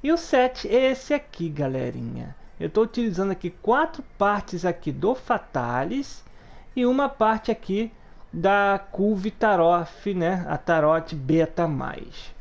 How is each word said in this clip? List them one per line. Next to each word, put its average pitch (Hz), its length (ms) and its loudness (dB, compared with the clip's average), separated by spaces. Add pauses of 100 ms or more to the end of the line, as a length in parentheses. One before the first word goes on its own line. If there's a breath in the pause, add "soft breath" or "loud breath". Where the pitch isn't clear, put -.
E 285 100 0
o 339 60 4
set 254 500 2
é 262 240 4
esse 262 220 -2
aqui, 214 340 -4
galerinha. 127 880 -4 (240 soft breath)
Eu 165 100 -4
tô 214 120 2
utilizando 202 500 0
aqui 185 180 -6
quatro 285 540 0 (140)
partes 196 480 -2
aqui 175 260 -2
do 165 240 0
Fatalis 160 1080 -4 (500 loud breath)
e 247 100 2
uma 269 220 2
parte 220 440 0
aqui 214 380 -2 (440 soft breath)
da 196 480 2 (100)
Culve 202 400 0
Tarof, 175 840 2
né? 175 360 0
A 151 80 -2
Tarot 160 580 2
Beta 160 540 2
Mais. - 720 -8